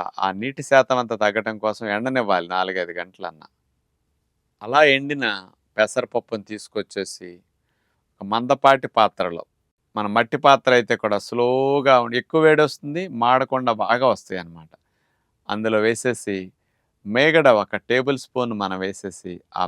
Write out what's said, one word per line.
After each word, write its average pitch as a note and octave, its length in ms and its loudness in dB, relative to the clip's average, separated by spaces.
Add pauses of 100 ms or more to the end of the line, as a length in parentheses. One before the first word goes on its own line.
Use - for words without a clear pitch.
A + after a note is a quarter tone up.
(180)
ఆ F#2+ 140 -2
నీటి B2+ 320 -8
శాతం C3 360 4
అంతా A#2 160 -4
తగ్గడం G#2+ 420 -2
కోసం G#2+ 300 -4
ఎండనివ్వాలి G#2 600 -2
నాలుగైదు F#2 440 -4
గంటలన్నా. E2+ 540 -14 (1120)
అలా B2 260 2
ఎండిన C#3 380 0 (480)
పెసరపప్పుని A2 720 -2
తీసుకొచ్చేసి G2+ 840 -10 (800)
ఒక - 200 -18
మందపాటి B2+ 640 2
పాత్రలో, F2+ 540 -2 (520)
మన G#2+ 120 -4
మట్టి A#2 300 -2
పాత్ర C#3 360 4
అయితే A#2+ 220 2
కూడా G#2 240 -2
స్లోగా C3 800 0
ఉండి, A#2 180 -2
ఎక్కువ D#3+ 240 -2
వేడి D#3 220 6
వస్తుంది, D3 400 -6 (140)
మాడకుండా B2+ 600 0
బాగా A#2 300 0
వస్తాయి F#2+ 340 -4
అన్నమాట. E2 300 -20 (760)
అందులో A2 300 -2
వేసేసి A2+ 580 -2 (680)
మేగడ C#3+ 420 4 (100)
ఒక G2+ 260 -2
టేబుల్ B2+ 360 0
స్పూన్ A#2+ 340 -6
మనం G2 260 -4
వేసేసి F#2+ 540 -10 (200)
ఆ F2+ 140 -4